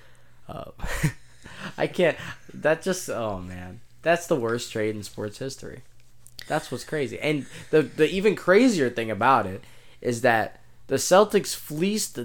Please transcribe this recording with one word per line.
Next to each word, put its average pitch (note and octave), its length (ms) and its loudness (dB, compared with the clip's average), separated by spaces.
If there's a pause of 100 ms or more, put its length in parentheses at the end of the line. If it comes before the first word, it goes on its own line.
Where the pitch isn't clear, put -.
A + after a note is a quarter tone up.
(480)
Uh, - 240 -12 (500)
<laughs> - 560 -14
I D#3 100 0
can't. D#3+ 300 2 (360)
That D#3 300 0
just, F#3 260 -4
oh, G#2+ 300 -4
man. F2+ 400 -12 (240)
That's E3+ 240 2
the E3+ 80 2
worst A#2 360 -2
trade G#2+ 240 -2
in G#2 80 -10
sports G#2 340 -8
history. - 440 -12 (680)
That's D3+ 240 -4
what's B2 120 -8
crazy. C3+ 360 -4
And C3+ 260 -2 (240)
the, D#3 140 6
the D3 260 2
even F#3+ 260 2
crazier F#3+ 540 6
thing A2+ 220 -4
about A2+ 340 4
it F#2 180 -8 (380)
is A#2+ 200 -2
that A#2 380 2 (280)
the C3 80 0
Celtics G3 600 4
fleeced G3 680 -4